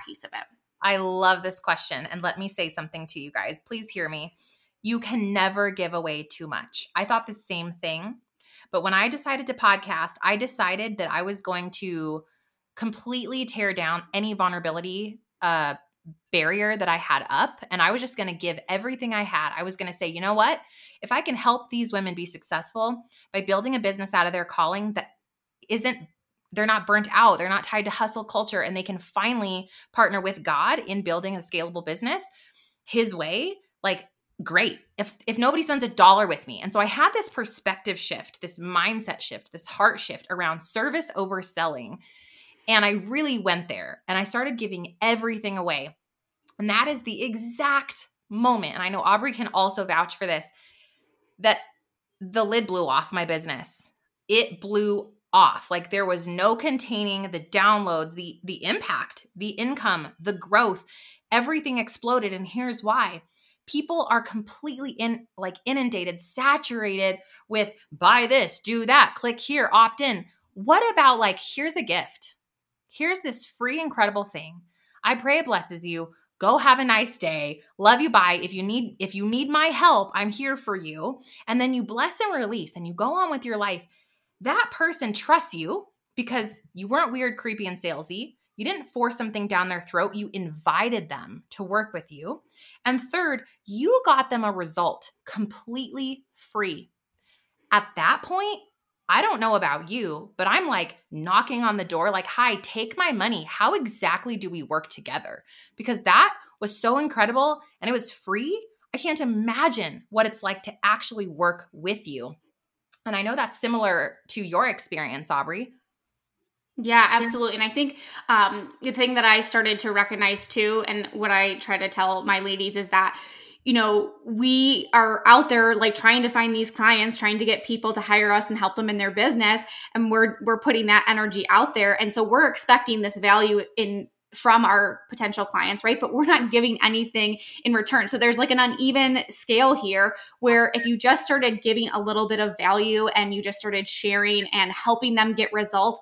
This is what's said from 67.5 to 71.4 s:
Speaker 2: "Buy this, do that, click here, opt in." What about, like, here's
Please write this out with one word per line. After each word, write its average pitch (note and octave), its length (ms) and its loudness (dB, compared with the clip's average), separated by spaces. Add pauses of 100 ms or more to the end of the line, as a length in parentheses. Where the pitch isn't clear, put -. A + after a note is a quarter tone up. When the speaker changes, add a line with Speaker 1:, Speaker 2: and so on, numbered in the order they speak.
Speaker 2:
"Buy A3 340 6
this, A#3+ 340 2
do A3+ 260 -2
that, B3 300 6
click A#3+ 220 -4
here, C#4+ 340 -2
opt A3 280 6
in." A#3 240 -2 (300)
What C#4+ 360 4
about, C#4 280 6
like, G3+ 200 2
here's D4+ 380 -6